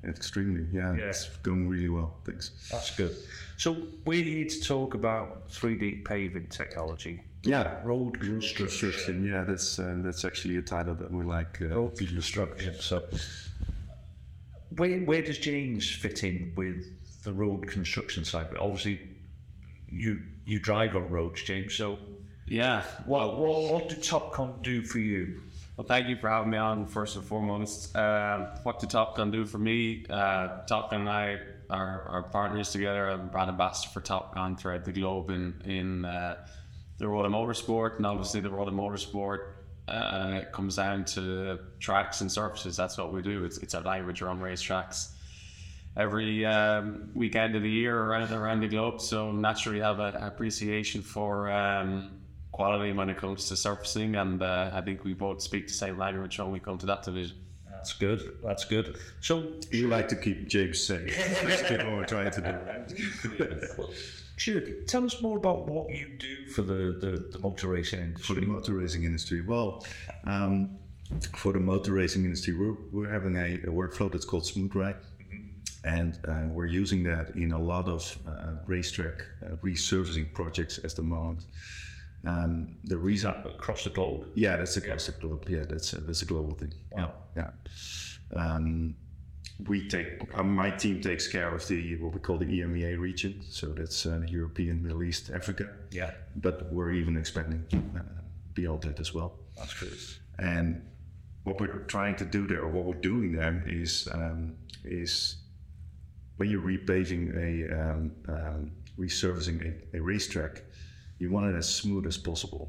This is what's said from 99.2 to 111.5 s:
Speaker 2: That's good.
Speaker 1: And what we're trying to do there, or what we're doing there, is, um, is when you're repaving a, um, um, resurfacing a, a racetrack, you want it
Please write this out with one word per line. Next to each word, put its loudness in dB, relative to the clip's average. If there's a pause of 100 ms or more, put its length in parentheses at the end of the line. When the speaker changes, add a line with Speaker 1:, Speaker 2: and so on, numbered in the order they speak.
Speaker 2:
That's -10
good. -8 (400)
Speaker 1:
And 2 (600)
what -2
we're 0 (100)
trying 2
to 0
do 2
there, 2
or 0
what 2
we're 0
doing 4
there, 2
is, 0
um, -2 (300)
is -2 (960)
when 2
you're 2
repaving 2
a, 0
um, 0 (160)
um, -2 (260)
resurfacing 0 (180)
a, -4
a -2
racetrack, -2 (560)
you 0
want 4
it 4